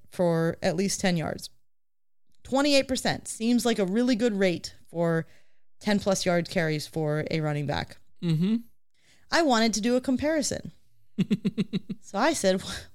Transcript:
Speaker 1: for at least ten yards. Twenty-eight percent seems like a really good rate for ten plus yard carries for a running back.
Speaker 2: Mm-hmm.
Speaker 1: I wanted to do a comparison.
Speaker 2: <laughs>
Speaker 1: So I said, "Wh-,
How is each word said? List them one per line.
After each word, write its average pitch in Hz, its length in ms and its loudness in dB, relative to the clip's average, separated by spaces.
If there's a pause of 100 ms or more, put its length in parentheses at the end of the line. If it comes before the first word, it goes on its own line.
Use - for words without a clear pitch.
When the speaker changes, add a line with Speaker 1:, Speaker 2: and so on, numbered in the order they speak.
(120)
Speaker 1:
for 165 500 0
at 175 140 0
least 190 240 -2
ten 180 180 0
yards. - 320 -6 (920)
Twenty-eight 277 440 4
percent 233 400 -2
seems 233 380 0
like 220 140 2
a 196 60 2
really 240 300 2
good 208 220 0
rate 185 380 0 (140)
for 165 360 0 (540)
ten 208 200 0
plus 190 260 0
yard 175 240 2
carries 156 380 -2
for 151 440 -2
a 165 100 0
running 147 240 -2
back. - 320 -4 (260)
Speaker 2:
Mm-hmm. 180 340 2 (720)
Speaker 1:
I 320 100 4
wanted 233 340 4
to 214 60 -4
do 240 140 2
a 254 60 0
comparison. 269 720 -2 (460)
Speaker 2:
<laughs> 214 40 0 (800)
Speaker 1:
So - 140 -10
I 294 160 2
said, 190 280 2
"Wh-, - 340 -10